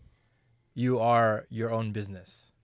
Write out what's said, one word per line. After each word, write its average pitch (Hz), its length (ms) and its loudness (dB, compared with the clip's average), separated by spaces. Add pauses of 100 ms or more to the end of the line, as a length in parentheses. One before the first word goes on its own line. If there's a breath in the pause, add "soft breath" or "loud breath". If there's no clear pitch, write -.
(760)
you 127 240 0
are 113 520 4
your 113 220 -6
own 113 200 -4
business. 98 580 -12 (140)